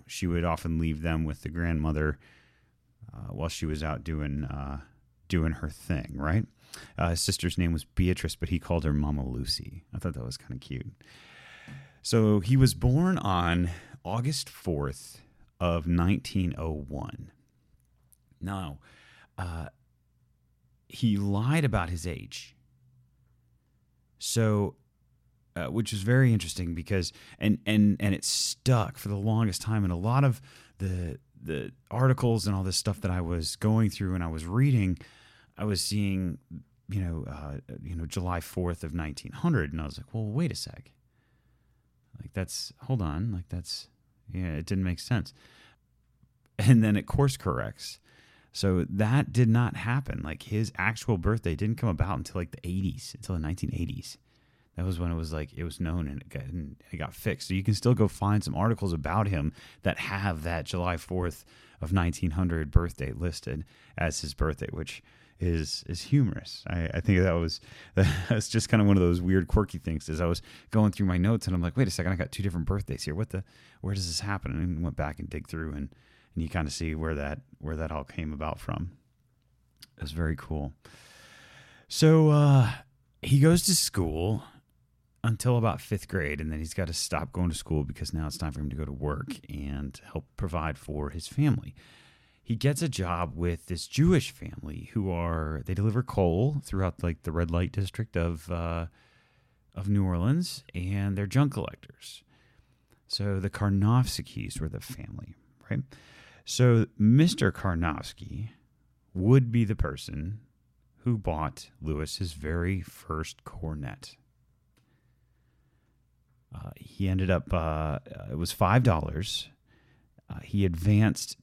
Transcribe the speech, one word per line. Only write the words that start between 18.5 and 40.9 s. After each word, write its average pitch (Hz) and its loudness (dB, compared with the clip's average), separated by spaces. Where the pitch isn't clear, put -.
uh, 82 -8
he 107 0
lied 110 2
about 95 0
his 85 -6
age. - -10
So, 107 0
uh, 80 -6
which 107 -2
is 101 -4
very 123 6
interesting 85 -2
because, 87 -2
and, 104 2
and, 104 6
and 98 2
it - -6
stuck - 0
for - -10
the 101 -2
longest 107 0
time. 107 0
And 90 0
a 85 -2
lot 117 2
of 123 4
the, 90 -4
the 71 -6
articles 120 2
and 101 0
all 95 -2
this 92 -2
stuff - -2
that 92 0
I 90 0
was 82 -4
going 110 4
through 92 -4
and 87 -2
I 82 -2
was 80 -6
reading, 107 4
I 101 -4
was 101 0
seeing, 95 0
you 98 -2
know, 82 -4
uh, 71 -12
you 85 -10
know, 80 -6
July 90 -4
fourth 87 -4
of 78 -8
nineteen 78 -6
hundred. 101 0
And 80 -4
I - -4
was 69 -8
like, - -16
"Well, 110 -4
wait 131 -2
a - -8
sec. - -14